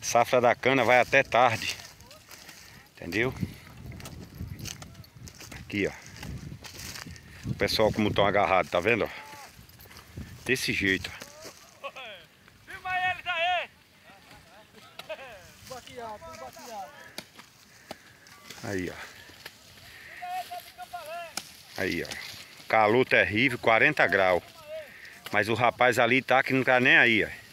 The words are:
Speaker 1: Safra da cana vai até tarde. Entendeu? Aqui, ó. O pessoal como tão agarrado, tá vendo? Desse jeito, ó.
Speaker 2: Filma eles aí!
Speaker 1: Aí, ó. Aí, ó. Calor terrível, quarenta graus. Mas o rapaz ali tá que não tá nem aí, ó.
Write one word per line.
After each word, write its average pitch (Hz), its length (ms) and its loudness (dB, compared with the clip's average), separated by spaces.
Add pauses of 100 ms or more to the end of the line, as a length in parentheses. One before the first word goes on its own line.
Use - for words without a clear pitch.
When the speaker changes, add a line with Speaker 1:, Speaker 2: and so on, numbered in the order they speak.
Speaker 1:
Safra 120 400 4
da 117 140 6
cana 131 280 2
vai 123 160 6
até 135 220 4
tarde. 117 560 2 (1160)
Entendeu? 104 360 -2 (2250)
Aqui, 101 260 -2
ó. 78 60 -2 (1500)
O - 80 -4
pessoal 101 400 0
como 104 180 0
tão 101 140 2
agarrado, 92 440 2
tá 87 100 2
vendo? 95 280 0 (1400)
Desse 127 280 0
jeito, 95 380 0 (720)
ó. - 80 -10 (760)
Speaker 2:
Filma 370 260 -10 (200)
eles 349 160 -8
aí! 339 420 0 (4000)
Speaker 1:
Aí, 95 260 -4
ó. 78 60 -12 (2750)
Aí, 90 260 -2
ó. - 40 -10 (600)
Calor 110 380 4
terrível, 113 540 2
quarenta 123 480 4
graus. 92 340 4 (880)
Mas 104 180 2
o 117 40 2
rapaz 120 460 2
ali 120 240 4
tá 127 180 4
que - 100 -2
não 131 120 2
tá 127 160 4
nem 139 180 6
aí, 117 260 6
ó. 78 60 -2 (240)